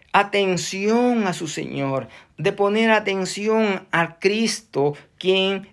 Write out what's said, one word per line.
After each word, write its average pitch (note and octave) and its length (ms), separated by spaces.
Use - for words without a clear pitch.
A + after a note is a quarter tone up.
atención G3+ 1120
a F3 80
su E3 120
Señor, C3+ 640
de F#3+ 140
poner G3+ 380
atención G3+ 1000
al E3 280
Cristo G3 760
quien F#3+ 540